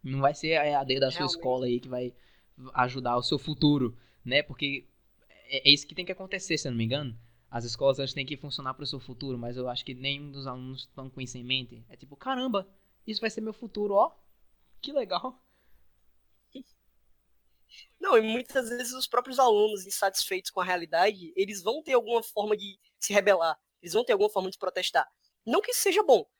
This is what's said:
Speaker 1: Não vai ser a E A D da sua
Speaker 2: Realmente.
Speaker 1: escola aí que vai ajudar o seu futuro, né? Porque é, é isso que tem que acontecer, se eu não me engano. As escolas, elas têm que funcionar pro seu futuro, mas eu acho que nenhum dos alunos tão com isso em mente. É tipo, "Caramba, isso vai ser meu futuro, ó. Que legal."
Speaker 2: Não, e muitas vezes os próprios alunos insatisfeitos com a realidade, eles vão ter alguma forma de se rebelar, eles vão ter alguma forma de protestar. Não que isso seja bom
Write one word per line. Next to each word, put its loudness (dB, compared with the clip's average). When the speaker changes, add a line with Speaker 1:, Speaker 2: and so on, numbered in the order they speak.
Speaker 1:
Não -4
vai 4
ser 0
a 4
E 2
A 2
D 0
da 4
sua -8
Speaker 2:
Realmente. -2
Speaker 1:
escola 0
aí 0
que -16
vai -6
ajudar 0
o 2
seu 0
futuro, 2
né? -2
Porque -6
é, 4
é 10
isso 4
que -18
tem -6
que -6
acontecer, -4
se -6
eu -2
não -2
me 0
engano. -4
As -6
escolas, 0
elas -4
têm -6
que -8
funcionar -8
pro -12
seu -8
futuro, -8
mas -8
eu -4
acho -8
que -10
nenhum -6
dos -12
alunos -12
tão -14
com -16
isso -10
em -14
mente. -6
É -20
tipo, -20
"Caramba, -4
isso -6
vai -2
ser -8
meu -8
futuro, -4
ó. 6
Que -10
legal." -2
Speaker 2:
Não, 2
e 8
muitas -4
vezes -8
os -6
próprios -2
alunos 4
insatisfeitos -4
com -6
a 0
realidade, 0
eles -2
vão -2
ter -2
alguma 2
forma -2
de -6
se -4
rebelar, 4
eles -10
vão 4
ter 2
alguma 4
forma 0
de -16
protestar. 0
Não 4
que -6
isso -2
seja 4
bom 6